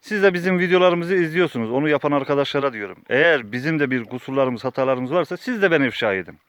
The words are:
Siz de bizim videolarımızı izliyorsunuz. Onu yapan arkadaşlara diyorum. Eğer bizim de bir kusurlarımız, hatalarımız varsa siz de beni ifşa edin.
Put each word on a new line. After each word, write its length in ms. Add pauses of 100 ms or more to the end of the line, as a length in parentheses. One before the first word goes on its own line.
Siz 220
de 120
bizim 240
videolarımızı 560
izliyorsunuz. 560
Onu 180
yapan 240
arkadaşlara 600
diyorum. 260 (100)
Eğer 440
bizim 280
de 100
bir 140
kusurlarımız, 600
hatalarımız 480
varsa 240
siz 260
de 80
beni 160
ifşa 280
edin. 240 (100)